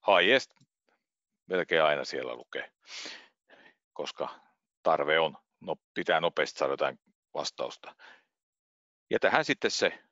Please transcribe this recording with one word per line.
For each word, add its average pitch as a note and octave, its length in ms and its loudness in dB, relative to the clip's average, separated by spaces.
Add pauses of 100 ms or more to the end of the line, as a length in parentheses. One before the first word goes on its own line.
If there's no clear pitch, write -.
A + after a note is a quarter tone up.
highest, G2+ 440 4 (960)
melkein F2 360 0
aina D2 220 2
siellä B1+ 300 -8
lukee, - 380 -14 (1200)
koska - 480 -8 (420)
tarve D#2 380 2
on, D#2+ 160 0 (240)
no, D#2+ 160 -8 (180)
pitää F2 260 0
nopeasti D#2+ 380 -2
saada C2+ 140 0
jotain C2+ 280 -4 (340)
vastausta. - 600 -10 (1160)
Ja A2+ 80 -2
tähän C3 260 2
sitten - 260 -2
se - 420 -2